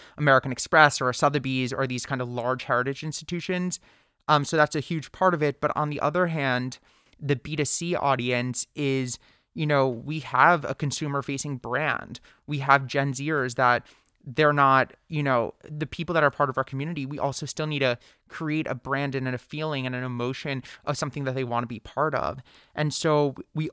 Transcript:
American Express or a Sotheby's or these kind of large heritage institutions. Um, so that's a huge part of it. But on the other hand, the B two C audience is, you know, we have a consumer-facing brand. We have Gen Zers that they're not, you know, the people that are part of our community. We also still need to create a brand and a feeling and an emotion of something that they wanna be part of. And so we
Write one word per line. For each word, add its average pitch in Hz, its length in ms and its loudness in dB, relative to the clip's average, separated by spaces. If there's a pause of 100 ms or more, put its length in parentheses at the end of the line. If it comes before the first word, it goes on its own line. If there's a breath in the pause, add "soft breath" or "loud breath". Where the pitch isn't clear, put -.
(180 loud breath)
American 135 340 4
Express 151 480 4
or 127 100 0
a 123 40 0
Sotheby's 131 580 0
or 135 160 -2
these 127 180 -6
kind 131 160 -4
of 123 60 -6
large 120 380 -4
heritage 127 360 -2
institutions. 175 800 -6 (480 soft breath)
Um, 151 160 4
so 160 140 0
that's 151 180 4
a 151 60 -2
huge 156 320 -6
part 185 200 4
of 151 80 0
it. 143 200 0
But 151 160 2
on 147 120 0
the 147 120 -6
other 175 260 2
hand, 131 520 -2 (380 soft breath)
the 143 200 -2
B 147 180 -8
two 151 80 0
C 170 320 -2
audience 123 800 0
is, 135 420 -2 (380 soft breath)
you 160 100 -2
know, 143 240 4
we 131 300 -6
have 147 440 4
a 139 120 -4
consumer-facing 143 840 -4
brand. 127 600 -4 (260 soft breath)
We 143 140 -4
have 135 260 4
Gen 139 280 0
Zers 135 420 -2
that 123 300 2 (380 soft breath)
they're 147 300 4
not, 135 400 4 (140)
you 151 160 -2
know, 127 320 0 (120)
the 151 200 -8
people - 260 -6
that 160 100 4
are 143 60 8
part 139 220 0
of 117 60 -4
our 135 60 2
community. 143 420 -6
We 139 120 -8
also 139 300 -4
still - 180 -6
need 151 140 -2
to 127 180 2 (320 soft breath)
create 156 380 -2
a - 80 -2
brand 135 400 -4
and 131 120 -2
a 127 120 -4
feeling 151 480 -6
and 127 80 -6
an 123 80 -4
emotion 127 580 -4 (240 loud breath)
of 147 120 -2
something 147 260 -6
that 131 100 -2
they 131 100 -2
wanna 120 220 -2
be 117 140 -8
part 147 340 -2
of. 85 260 -2 (360 soft breath)
And 151 180 -2
so 147 400 2 (220)
we 156 180 -2